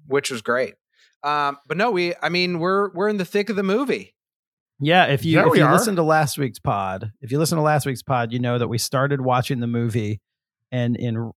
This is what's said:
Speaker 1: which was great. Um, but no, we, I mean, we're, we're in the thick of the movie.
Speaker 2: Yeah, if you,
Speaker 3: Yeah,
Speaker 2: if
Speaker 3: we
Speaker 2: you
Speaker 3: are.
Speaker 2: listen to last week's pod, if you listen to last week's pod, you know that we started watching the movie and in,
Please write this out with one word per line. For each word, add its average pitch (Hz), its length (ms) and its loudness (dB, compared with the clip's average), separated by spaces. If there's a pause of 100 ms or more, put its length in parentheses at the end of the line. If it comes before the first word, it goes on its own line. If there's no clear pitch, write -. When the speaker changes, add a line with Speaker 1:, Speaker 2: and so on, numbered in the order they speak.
Speaker 1:
which 135 240 -2
was 117 140 -6
great. 120 320 -2 (480)
Um, 147 420 -2
but 156 100 -6
no, 220 140 0
we, 175 320 -2
I 156 80 -2
mean, 180 300 0
we're, 196 340 0
we're 196 160 -2
in 208 80 -2
the 185 80 -4
thick 202 240 -2
of 202 60 -4
the 196 80 -2
movie. 196 500 -2 (680)
Speaker 2:
Yeah, 156 260 4
if 143 200 0
you, 160 140 4
Speaker 3:
Yeah, 202 80 6
Speaker 2:
if - 60 6
Speaker 3:
we - 40 4
Speaker 2:
you 160 80 8
Speaker 3:
are. 131 80 6
Speaker 2:
listen 202 220 2
to 170 80 2
last 156 340 2
week's 135 220 -4
pod, 101 600 -4
if 120 120 -14
you 143 80 0
listen 165 160 0
to 151 80 0
last 151 240 2
week's 127 160 -6
pod, 120 280 -2
you 123 60 -4
know 123 220 -2
that 117 80 0
we 120 100 -4
started 139 440 -2
watching 127 380 0
the 120 60 -2
movie 117 560 -2 (500)
and 120 260 -2
in, 113 420 -4